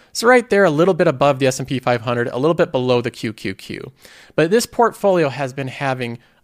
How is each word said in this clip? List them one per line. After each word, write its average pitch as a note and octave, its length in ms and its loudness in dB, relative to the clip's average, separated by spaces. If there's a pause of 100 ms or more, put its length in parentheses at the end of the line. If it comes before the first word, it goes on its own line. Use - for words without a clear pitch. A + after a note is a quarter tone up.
(120)
So - 160 -2
right A#3+ 220 4
there, G3+ 160 4
a F3 40 4
little E3 240 2
bit E3 140 2
above C#3+ 320 2
the C3+ 80 2
S B2+ 100 0
and C3+ 80 -6
P B2+ 140 -4
five B2 220 0
hundred, A#2+ 260 -2
a - 100 -8
little D3+ 160 0
bit E3+ 200 0
below B2+ 260 0
the A#2+ 100 -4
Q A2+ 220 -10
Q F#2+ 240 -10
Q. - 380 -14 (420)
But D#3+ 160 2
this A#3 140 2
portfolio F#3 640 0
has C3 240 -8
been C3+ 160 -8
having B2+ 500 -6 (240)